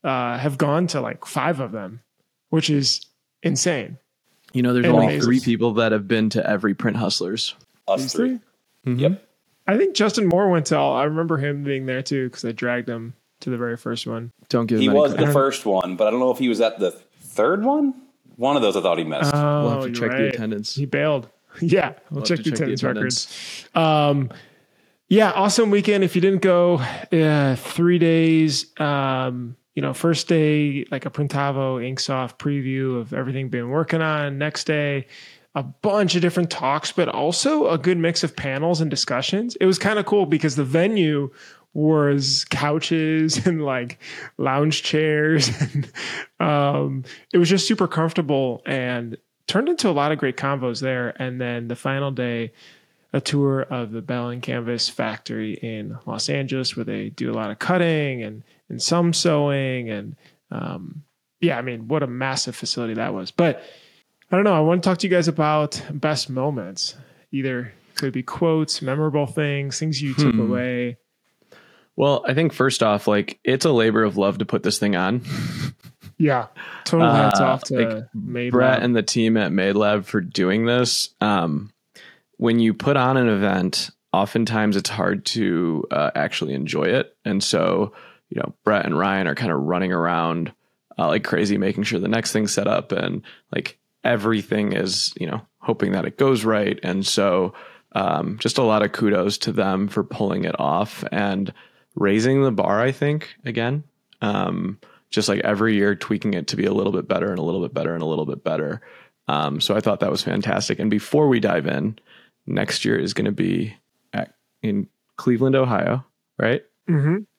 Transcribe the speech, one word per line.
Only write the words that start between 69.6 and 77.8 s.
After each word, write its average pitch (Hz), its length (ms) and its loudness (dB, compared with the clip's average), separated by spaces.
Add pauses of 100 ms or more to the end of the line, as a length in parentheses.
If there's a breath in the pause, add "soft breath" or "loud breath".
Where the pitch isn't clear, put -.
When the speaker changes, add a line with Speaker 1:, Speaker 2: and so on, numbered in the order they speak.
Speaker 1:
things 156 220 -4
you 139 140 -4
took 143 200 2
Speaker 2:
Hmm. 110 60 2
Speaker 1:
away. 123 560 -2 (1000 soft breath)
Speaker 2:
Well, 139 300 2
I 139 80 0
think 156 180 2
first 131 300 2
off, 104 240 2
like, 104 380 0
it's 131 220 2
a 156 60 4
labor 113 300 4
of 101 140 0
love 98 220 2
to 101 80 -2
put 110 160 -2
this 107 160 -2
thing 104 180 0
on. 98 300 0
<laughs> - 40 -10 (880 loud breath)
Speaker 1:
Yeah. 131 280 2 (380 loud breath)
Total 120 260 4
hats 107 300 4
Speaker 2:
Uh, - 60 4
Speaker 1:
off 131 180 0
to 135 100 -4 (200)